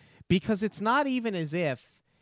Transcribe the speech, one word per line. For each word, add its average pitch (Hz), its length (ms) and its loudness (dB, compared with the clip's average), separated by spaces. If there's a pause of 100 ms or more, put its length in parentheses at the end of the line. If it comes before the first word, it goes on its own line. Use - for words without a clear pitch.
(280)
Because 190 340 2
it's 202 180 -4
not 262 260 2
even 233 280 -2
as 156 200 -4
if, 156 380 -2 (300)